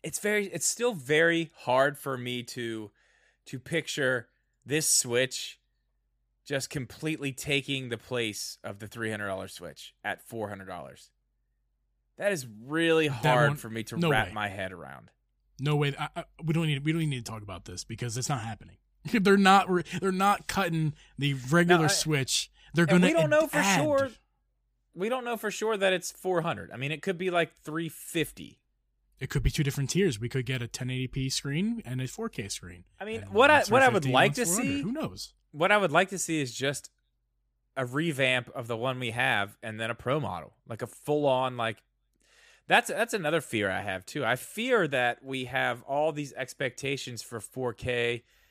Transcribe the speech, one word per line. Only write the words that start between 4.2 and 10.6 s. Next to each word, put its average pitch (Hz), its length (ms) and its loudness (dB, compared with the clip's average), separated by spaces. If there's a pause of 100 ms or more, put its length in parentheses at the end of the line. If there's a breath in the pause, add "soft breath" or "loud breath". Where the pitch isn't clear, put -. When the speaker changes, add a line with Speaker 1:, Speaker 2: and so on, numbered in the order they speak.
Speaker 1:
this 147 220 0
Switch - 720 0 (880)
just 139 240 -4
completely 143 640 -6
taking 135 580 -4
the 117 80 -4
place 117 640 -6
of 104 160 -12
the 107 80 -14
three 113 240 -6
hundred 104 160 -6
dollar 95 200 -6
Switch - 460 -16 (100)
at 101 180 -4
four 107 280 -8
hundred 95 180 -12